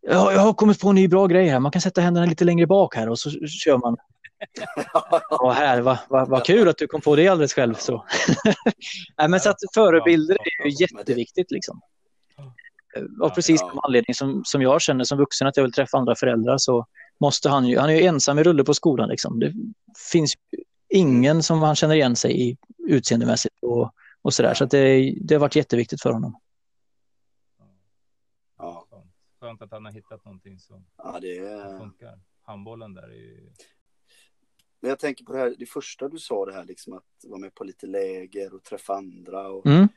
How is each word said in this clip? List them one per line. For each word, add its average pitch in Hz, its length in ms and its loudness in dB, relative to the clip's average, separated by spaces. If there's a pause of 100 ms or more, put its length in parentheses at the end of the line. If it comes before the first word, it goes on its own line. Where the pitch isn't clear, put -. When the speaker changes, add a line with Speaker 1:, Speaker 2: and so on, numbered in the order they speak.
Speaker 1:
"Ja, 190 320 2
jag 190 60 4
har 208 140 4
kommit 208 260 4
på 190 100 0
en 202 60 6
ny 190 120 6
bra 190 200 4
grej 180 200 4
här. 135 120 2
Man 143 120 -2
kan 175 100 -2
sätta 185 200 0
händerna 170 240 2
lite 170 200 0
längre 170 220 4
bak 185 280 4
här", 113 140 -4
och 117 100 -4
så 147 120 -8 (160)
kör 147 300 2
man. 120 200 -2 (560)
Speaker 2:
<laughs> - 760 -4
Speaker 1:
"Ja, 127 280 0
här, 131 240 0
vad, 131 160 0 (120)
vad, 131 200 0
vad 131 160 0
kul 196 220 4
att 160 100 0
du 151 100 -4
kom 151 140 -8
på 147 140 4
det 160 120 6
alldeles 160 260 2
själv", 123 220 0
så. 120 300 -8 (520)
<laughs> - 600 -8
Nej, 151 120 2
men 185 100 4
så 208 100 2
att 196 80 0 (160)
förebilder 165 600 4
är 165 320 -6
ju 143 120 -4
Speaker 2:
Ja, 180 120 2
men - 140 -18
det 135 60 -4
Speaker 1:
jätteviktigt, 123 400 -4
liksom. - 300 -10 (560)
Av 135 140 -20 (680)
Speaker 2:
Ja, 156 100 0
Speaker 1:
precis 160 320 2
Speaker 2:
ja. - 80 -8
Speaker 1:
samma 139 120 -10
anledning 123 340 0
som, 135 300 -6
som 139 160 -2
jag 135 200 4
känner 131 220 -2
som 139 140 -4
vuxen 139 300 0
att 135 100 -2
jag 143 60 4
vill 127 100 -2
träffa 139 240 -2
andra 123 180 0
föräldrar, 123 420 0
så 120 280 -2 (340)
måste 143 300 0
han 135 180 2
ju, 123 100 2
han 139 120 2
är 156 40 4
ju 160 120 4
ensam 147 340 0
i 156 40 4
rulle 160 200 4
på 143 100 2
skolan, 135 360 0
liksom. - 300 -6
Det 147 140 -2 (580)
finns 156 220 2 (180)
ju - 80 -12 (300)
ingen 151 540 4
som 160 180 0
han 151 140 2
känner 156 200 2
igen 131 200 2
sig 123 340 -2
i 127 80 -10 (300)
utseendemässigt 117 720 0
och, 120 300 -2 (300)
och 135 120 -2
sådär. 120 160 2
Speaker 2:
Nej. 120 60 0
Speaker 1:
Så - 80 0
att 123 80 -2
det, 135 500 4
det 156 140 0
har 147 40 4
varit 143 160 0
jätteviktigt 139 460 -2
för 131 100 -2
honom. 117 280 -8 (2250)
Speaker 2:
Ja. 85 340 -20
Speaker 3:
Skönt. 98 140 -20 (360)
Skönt 113 200 -20
att 107 100 -20
han 107 140 -20
har 107 60 -20
hittat 107 340 -20
någonting 95 340 -20
som 92 260 -20 (120)
Speaker 2:
Ja, - 240 -20
det 90 160 -14
är 101 420 -18
Speaker 3:
funkar. 107 400 -20 (260)
Handbollen 107 480 -20
där 92 160 -20
är 57 40 -20
ju 57 360 -20 (1300)
Speaker 2:
Men 123 100 -10
jag 135 100 -6
tänker 139 260 -10
på - 80 -18
det 131 60 -10
här, 123 200 -4
det 120 60 -18
första - 440 -14
du 160 100 -20
sa, 101 260 -8
det 95 80 -16
här 92 120 -18
liksom 90 280 -20
att 92 100 -20 (260)
vara 92 100 -18
med 95 160 -20
på - 80 -18
lite 98 240 -20
läger 95 680 -12
och 95 80 -20
träffa 98 300 -14
andra 92 560 -16
och 95 160 -10
Speaker 1:
Mm. 147 160 4 (160)